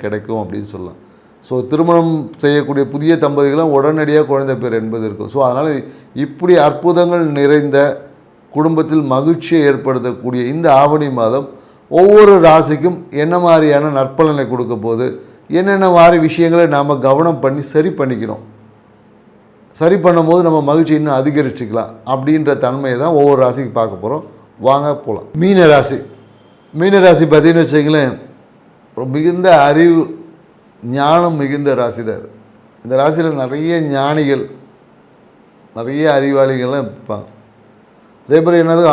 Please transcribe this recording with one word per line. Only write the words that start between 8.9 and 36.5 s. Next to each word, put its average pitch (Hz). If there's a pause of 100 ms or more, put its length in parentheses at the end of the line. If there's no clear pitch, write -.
மகிழ்ச்சியை 160
ஏற்படுத்தக்கூடிய 123 (120)
இந்த 165 (160)
ஆவணி 147 (100)
மாதம் 123 (500)
ஒவ்வொரு 202 (120)
ராசிக்கும் 156 (280)
என்ன 165
மாதிரியான 156
நற்பலனை 135
கொடுக்க 120 (100)
போகுது, 117 (500)
என்னென்ன 190
மாதிரி 170 (100)
விஷயங்களை 165 (120)
நாம் 143
கவனம் 147
பண்ணி 139
சரி 156 (100)
பண்ணிக்கணும், 113 (1400)
சரி 175
பண்ணும்போது 170
நம்ம 160 (100)
மகிழ்ச்சி 156
இன்னும் 147
அதிகரிச்சுக்கலாம் 127 (220)
அப்படின்ற 143
தன்மையை 131
தான் 160
ஒவ்வொரு 143
ராசிக்கு 123
பார்க்க 98
போகிறோம். 139 (420)
வாங்க 143 (180)
போகலாம். 104 (160)
மீன 185
ராசி. 135 (840)
மீன 196
ராசி 165
பார்த்தீங்கன்னு 156
வச்சுங்களேன், 147 (800)
ஒரு 127
மிகுந்த 175 (200)
அறிவு, 165 (920)
ஞானம் 160
மிகுந்த 143
ராசி 117
தான் 107
இது. - (540)
இந்த 123
ராசியில் 156
நிறைய 156 (140)
ஞானிகள், 139 (1300)
நிறைய 135 (140)
அறிவாளிகள்லாம் 135